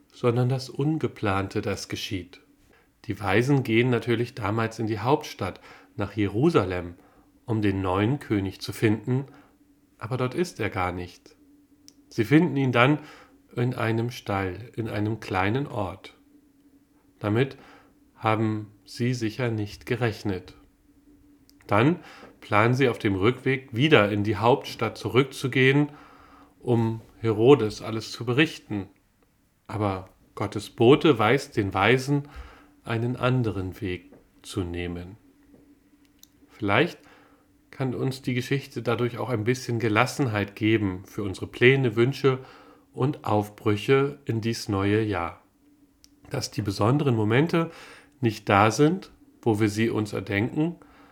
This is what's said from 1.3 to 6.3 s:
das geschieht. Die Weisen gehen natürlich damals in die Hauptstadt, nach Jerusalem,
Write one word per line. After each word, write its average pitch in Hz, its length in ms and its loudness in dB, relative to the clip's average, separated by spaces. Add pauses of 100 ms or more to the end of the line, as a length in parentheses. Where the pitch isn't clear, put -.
das 98 260 -6
geschieht. - 540 -10 (640)
Die 101 140 -8
Weisen 120 440 2
gehen 117 260 2
natürlich 120 460 0
damals 110 420 -4
in 120 80 -4
die 107 140 -4
Hauptstadt, 110 600 -2 (340)
nach 101 180 -6
Jerusalem, 98 840 0 (500)